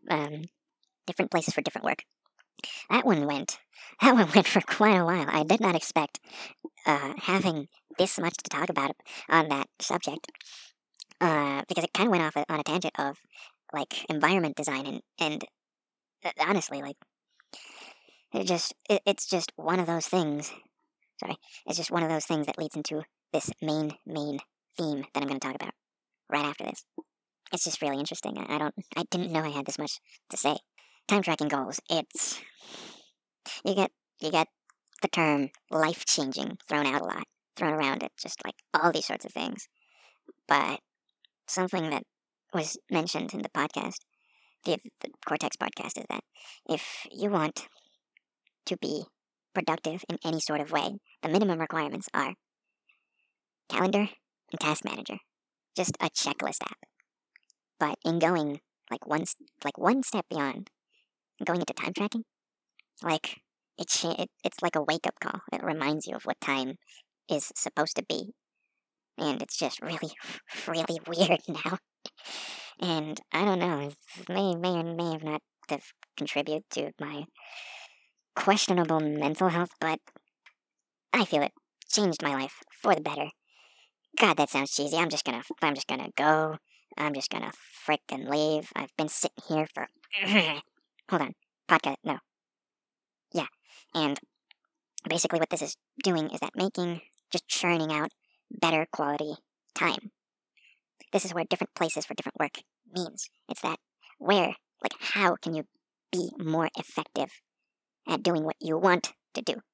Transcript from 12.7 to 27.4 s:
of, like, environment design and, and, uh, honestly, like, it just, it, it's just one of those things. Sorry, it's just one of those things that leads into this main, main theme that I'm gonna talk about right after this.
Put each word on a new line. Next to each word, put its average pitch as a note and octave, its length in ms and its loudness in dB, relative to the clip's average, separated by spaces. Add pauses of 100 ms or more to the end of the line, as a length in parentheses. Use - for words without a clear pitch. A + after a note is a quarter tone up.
of, C#3+ 200 0 (540)
like, - 380 -4
environment D#3 460 4
design C#3+ 300 -2
and, C#3 140 -6 (180)
and, D3+ 260 -2 (800)
uh, F3 60 -2 (160)
honestly, D#3+ 360 0
like, C#3+ 140 -10 (1400)
it G3 120 0
just, F3 280 0 (160)
it, G3+ 160 4
it's G3+ 200 0
just F3 300 -2
one D#3+ 240 0
of E3+ 60 2
those E3 200 0
things. D3+ 460 0 (680)
Sorry, - 160 -6 (280)
it's E3+ 140 -4
just E3 120 -4
one E3+ 120 2
of D#3+ 80 2
those D#3 160 0
things D3+ 200 2
that - 120 -4
leads D#3+ 180 -4
into D#3 280 -4 (280)
this - 180 0 (100)
main, D#3 320 0 (140)
main D3 320 -4 (400)
theme D3 340 -2
that C#3+ 100 -2
I'm C#3 60 -4
gonna C#3 120 -4
talk C3+ 160 -6
about - 180 -8 (560)
right D3 140 0
after D3 200 -6
this. - 200 -8 (680)